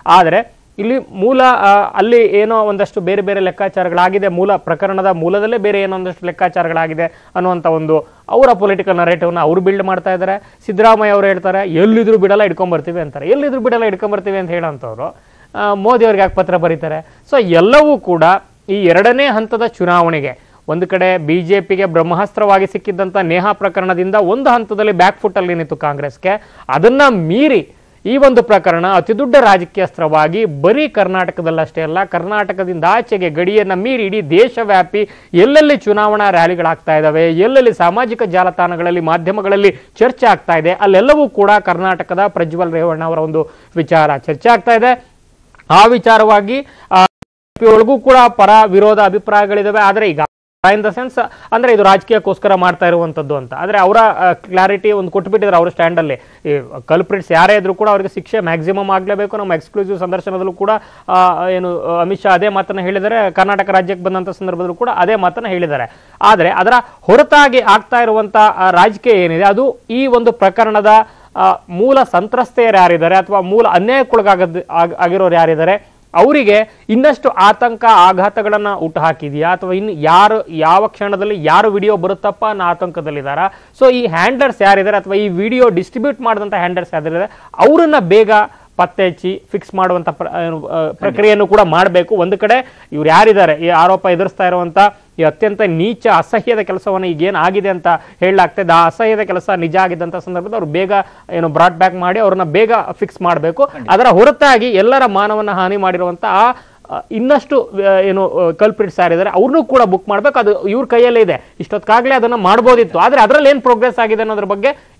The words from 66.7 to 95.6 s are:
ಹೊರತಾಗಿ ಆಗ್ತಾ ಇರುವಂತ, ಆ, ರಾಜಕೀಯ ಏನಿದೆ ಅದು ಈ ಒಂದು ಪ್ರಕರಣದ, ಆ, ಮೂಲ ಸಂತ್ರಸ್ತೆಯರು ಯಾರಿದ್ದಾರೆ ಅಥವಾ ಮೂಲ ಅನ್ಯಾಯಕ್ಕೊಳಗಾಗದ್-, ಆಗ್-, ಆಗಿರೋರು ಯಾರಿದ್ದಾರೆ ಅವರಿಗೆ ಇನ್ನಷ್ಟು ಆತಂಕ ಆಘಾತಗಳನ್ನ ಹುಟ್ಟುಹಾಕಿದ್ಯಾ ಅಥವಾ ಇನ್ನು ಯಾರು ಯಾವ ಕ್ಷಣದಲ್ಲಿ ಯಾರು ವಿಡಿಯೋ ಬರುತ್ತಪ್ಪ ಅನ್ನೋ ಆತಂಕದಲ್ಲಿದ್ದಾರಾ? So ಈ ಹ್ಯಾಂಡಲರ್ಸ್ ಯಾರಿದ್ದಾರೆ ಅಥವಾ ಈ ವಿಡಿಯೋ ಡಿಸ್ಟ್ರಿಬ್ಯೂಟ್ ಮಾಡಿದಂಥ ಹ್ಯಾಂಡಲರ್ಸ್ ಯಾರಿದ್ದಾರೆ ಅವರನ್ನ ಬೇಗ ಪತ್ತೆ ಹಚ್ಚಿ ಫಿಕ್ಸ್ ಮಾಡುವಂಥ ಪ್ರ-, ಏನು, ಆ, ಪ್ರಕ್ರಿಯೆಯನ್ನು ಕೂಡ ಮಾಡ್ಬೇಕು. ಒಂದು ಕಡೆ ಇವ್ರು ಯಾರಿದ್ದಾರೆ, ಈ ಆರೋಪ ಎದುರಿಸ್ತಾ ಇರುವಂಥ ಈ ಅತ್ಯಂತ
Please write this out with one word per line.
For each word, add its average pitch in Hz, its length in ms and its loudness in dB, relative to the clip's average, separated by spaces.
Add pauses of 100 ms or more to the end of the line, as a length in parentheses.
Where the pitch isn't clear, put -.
ಹೊರತಾಗಿ 277 600 4
ಆಗ್ತಾ 208 360 0
ಇರುವಂತ, 220 400 0
ಆ, 208 340 2
ರಾಜಕೀಯ 202 420 2
ಏನಿದೆ 175 300 0
ಅದು 202 340 0 (140)
ಈ 254 160 -2
ಒಂದು 240 260 2
ಪ್ರಕರಣದ, 214 560 0 (480)
ಆ, 190 160 2 (160)
ಮೂಲ 233 300 0 (140)
ಸಂತ್ರಸ್ತೆಯರು 226 640 0
ಯಾರಿದ್ದಾರೆ 170 400 4
ಅಥವಾ 190 240 0
ಮೂಲ 196 280 2
ಅನ್ಯಾಯಕ್ಕೊಳಗಾಗದ್-, 196 1000 0
ಆಗ್-, 170 240 -2
ಆಗಿರೋರು 180 400 0
ಯಾರಿದ್ದಾರೆ 165 580 0 (220)
ಅವರಿಗೆ 220 720 2
ಇನ್ನಷ್ಟು 262 400 0
ಆತಂಕ 220 600 0
ಆಘಾತಗಳನ್ನ 208 880 2
ಹುಟ್ಟುಹಾಕಿದ್ಯಾ 156 760 -4
ಅಥವಾ 185 200 -4
ಇನ್ನು 196 200 -4
ಯಾರು 180 560 2
ಯಾವ 165 380 0
ಕ್ಷಣದಲ್ಲಿ 202 580 -6
ಯಾರು 185 260 2
ವಿಡಿಯೋ 202 260 0
ಬರುತ್ತಪ್ಪ 190 500 -4
ಅನ್ನೋ 208 180 -4
ಆತಂಕದಲ್ಲಿದ್ದಾರಾ? 165 880 -6 (300)
So 262 120 6
ಈ 247 140 -2
ಹ್ಯಾಂಡಲರ್ಸ್ 220 560 -2
ಯಾರಿದ್ದಾರೆ 196 340 2
ಅಥವಾ 190 180 -4
ಈ 208 140 -2
ವಿಡಿಯೋ 226 400 0
ಡಿಸ್ಟ್ರಿಬ್ಯೂಟ್ 220 520 -4
ಮಾಡಿದಂಥ 214 340 -4
ಹ್ಯಾಂಡಲರ್ಸ್ 180 400 -4
ಯಾರಿದ್ದಾರೆ 165 300 -4 (300)
ಅವರನ್ನ 302 460 2
ಬೇಗ 202 300 2 (460)
ಪತ್ತೆ 180 320 -2
ಹಚ್ಚಿ 185 340 -8 (100)
ಫಿಕ್ಸ್ - 220 -10
ಮಾಡುವಂಥ 180 340 -2
ಪ್ರ-, 170 380 -6
ಏನು, 160 200 -10
ಆ, 160 260 -6
ಪ್ರಕ್ರಿಯೆಯನ್ನು 208 540 0
ಕೂಡ 202 140 4
ಮಾಡ್ಬೇಕು. 180 560 0
ಒಂದು 185 220 -2
ಕಡೆ 220 540 -2
ಇವ್ರು 151 160 -2
ಯಾರಿದ್ದಾರೆ, 190 460 4
ಈ 165 140 -4
ಆರೋಪ 180 380 2
ಎದುರಿಸ್ತಾ 185 400 -2
ಇರುವಂಥ 175 320 -2 (400)
ಈ 165 40 -2
ಅತ್ಯಂತ 202 380 -2